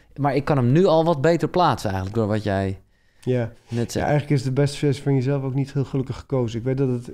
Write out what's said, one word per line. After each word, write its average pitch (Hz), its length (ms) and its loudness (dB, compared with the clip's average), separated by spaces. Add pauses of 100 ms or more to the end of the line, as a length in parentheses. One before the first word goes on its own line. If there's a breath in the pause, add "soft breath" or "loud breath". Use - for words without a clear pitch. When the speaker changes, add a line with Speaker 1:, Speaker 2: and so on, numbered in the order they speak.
(160 soft breath)
Speaker 1:
Maar 139 200 0
ik 139 80 0
kan 156 120 2
hem 123 160 4
nu 170 140 6
al 160 180 4
wat 160 160 2
beter 160 280 2
plaatsen 156 420 0
eigenlijk, 95 280 -4
door 110 100 2
wat 107 140 0
jij 98 360 -2 (420)
Speaker 2:
Ja. 123 320 -2 (160)
Speaker 1:
net 117 160 -2
Speaker 2:
Ja, 113 60 -6
Speaker 1:
zei. - 140 -2
Speaker 2:
eigenlijk 147 300 0
is 131 80 2
de 131 100 -4
beste 143 260 0
versie 143 240 0
van 139 120 2
jezelf 135 280 0
ook 135 120 -6
niet 139 180 -2
heel 139 120 -2
gelukkig 131 320 -4
gekozen. 120 420 -4
Ik 110 60 -6
weet 131 140 -2
dat 139 100 0
het 123 260 -4